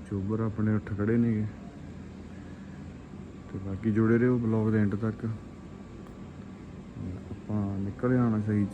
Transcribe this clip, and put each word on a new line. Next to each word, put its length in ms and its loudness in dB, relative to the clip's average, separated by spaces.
ਚੋਬਰ 300 0
ਆਪਣੇ 340 2
ਉੱਠ 240 -2
ਖੜੇ 180 4
ਨੇਗੇ 280 4
ਤੇ 60 -6
ਬਾਕੀ 340 0
ਜੁੜੇ 260 8
ਰਹੋ 200 6
ਵਲੌਗ 340 4
ਦੇ 60 6
ਐਂਡ 160 4
ਤੱਕ। 340 -2
ਆਪਾਂ 300 0
ਨਿਕਲ 360 2
ਜਾਣਾ 320 4
ਸਹੀ 280 4